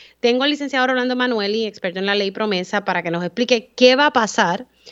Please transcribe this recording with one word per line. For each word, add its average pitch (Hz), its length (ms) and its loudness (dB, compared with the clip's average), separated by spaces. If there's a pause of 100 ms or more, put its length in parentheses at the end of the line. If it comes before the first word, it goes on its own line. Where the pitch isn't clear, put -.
(200)
Tengo 247 240 2
al 294 60 2
licenciado 277 360 -2
Rolando 254 280 0
Emanueli, 226 520 -2
experto 190 320 -8
en 190 80 -2
la 202 80 2
ley 202 160 -2
promesa, 202 540 -2
para 180 180 -2
que 170 80 -6
nos 170 140 -4
explique 233 500 -2
qué 254 220 6
va 285 100 4
a 294 60 0
pasar 208 540 0 (260)